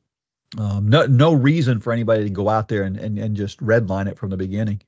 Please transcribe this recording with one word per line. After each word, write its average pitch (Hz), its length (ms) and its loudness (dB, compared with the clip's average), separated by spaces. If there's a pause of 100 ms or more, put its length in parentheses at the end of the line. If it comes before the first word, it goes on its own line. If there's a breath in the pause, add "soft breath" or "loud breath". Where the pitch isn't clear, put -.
(580)
Um, 104 320 -2
no, 147 160 6
no 139 280 4
reason 135 460 2
for 117 140 -4
anybody 110 300 0
to 104 80 -2
go 98 180 -2
out 107 180 0
there 104 160 -2
and, 95 140 -6
and, 104 220 -6
and 107 160 -4
just 101 240 -6
redline 101 480 0
it 95 100 -8
from 98 140 -8
the 95 60 -6
beginning. 101 500 -4